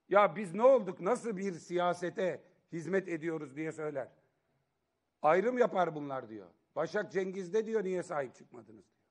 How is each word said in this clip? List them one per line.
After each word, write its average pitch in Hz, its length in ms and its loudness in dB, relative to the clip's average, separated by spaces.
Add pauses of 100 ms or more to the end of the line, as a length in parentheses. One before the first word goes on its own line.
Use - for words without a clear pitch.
"Ya 190 260 6
biz 185 180 -8
ne 208 100 2
olduk, 233 360 6
nasıl 214 380 0
bir 196 160 -4
siyasete 175 920 -2 (280)
hizmet 175 360 -2
ediyoruz?" 156 480 -6
diye 156 160 -6
söyler. 143 360 -8 (1120)
"Ayrım 190 360 4
yapar 180 380 2
bunlar," 135 340 -8
diyor. 104 180 -16 (280)
"Başak 165 360 -4
Cengiz'de," 190 540 -2
diyor, 220 180 -2
"niye 185 200 -2
sahip 143 320 -6
çıkmadınız?" 110 500 -20
diyor. - 140 -20 (120)